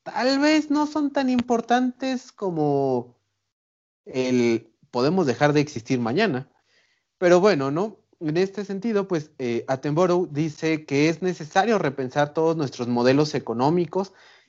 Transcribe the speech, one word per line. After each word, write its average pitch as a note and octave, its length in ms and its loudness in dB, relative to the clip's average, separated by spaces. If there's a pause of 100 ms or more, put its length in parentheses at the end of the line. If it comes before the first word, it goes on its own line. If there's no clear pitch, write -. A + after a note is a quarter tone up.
tal C4 360 -2
vez D4+ 300 2
no D4 180 0
son D4 240 -2
tan C#4 180 -2
importantes B3 1040 -2
como C#3 840 -2 (880)
el B2 640 0 (240)
"podemos D#3 340 0
dejar D3 280 2
de D3 80 2
existir C3 380 -4
mañana". C3+ 480 -2 (720)
Pero F3+ 220 6
bueno, E3 300 2
¿no? F#3 300 -4 (200)
En D#3 180 -4
este G3 280 -2
sentido, G3+ 420 -4
pues, D#3+ 300 -4
eh, A#2+ 300 -4
Attenborough E3+ 640 0
dice D#3 540 -2
que C#3+ 220 2
es D#3+ 140 -2
necesario F#3 560 0
repensar D3 560 -2
todos D#3+ 240 0
nuestros B2 300 -4
modelos C3 480 2
económicos, D3+ 760 -2 (380)